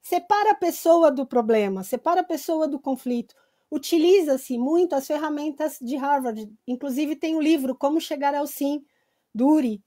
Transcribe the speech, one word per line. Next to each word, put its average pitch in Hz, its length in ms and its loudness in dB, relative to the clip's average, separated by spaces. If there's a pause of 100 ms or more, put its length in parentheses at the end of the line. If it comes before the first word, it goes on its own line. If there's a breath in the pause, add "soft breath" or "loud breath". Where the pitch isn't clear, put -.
Separa 415 520 0
a - 20 4
pessoa 339 560 4
do 262 160 -4
problema, 214 560 0
separa 320 380 0
a 349 40 -4
pessoa 311 440 -2
do 285 100 -6
conflito. 247 560 -4 (360)
Utiliza-se 302 880 2
muito 330 360 0
as 269 120 -2
ferramentas 302 760 -4
de 254 160 -6
Harvard. 254 540 -2 (160)
Inclusive 277 500 -4
tem 320 200 -4
o 311 40 0
livro 285 340 0
Como 302 260 0
Chegar 285 340 -4
ao 294 120 -2
Sim, 285 380 -4 (500)
do 240 140 2
Uri 254 380 2